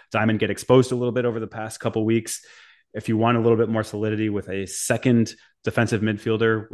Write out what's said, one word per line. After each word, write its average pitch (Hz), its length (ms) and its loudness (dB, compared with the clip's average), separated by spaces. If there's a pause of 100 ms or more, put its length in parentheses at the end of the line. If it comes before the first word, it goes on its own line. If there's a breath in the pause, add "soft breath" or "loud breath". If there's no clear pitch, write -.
(120)
diamond 110 260 2
get 101 120 0
exposed 123 420 2
a - 20 0
little 123 180 -2
bit 123 120 -2
over 117 160 -4
the 110 80 -8
past 110 320 -12
couple 110 240 -2
weeks. 113 400 0 (500 loud breath)
If 110 140 -8
you 113 80 0
want 117 220 4
a - 20 2
little 117 160 4
bit 110 140 0
more 110 120 0
solidity 107 460 -4
with 101 220 -6
a 98 160 -6
second 117 680 0 (300 soft breath)
defensive 113 380 0
midfielder, 110 720 0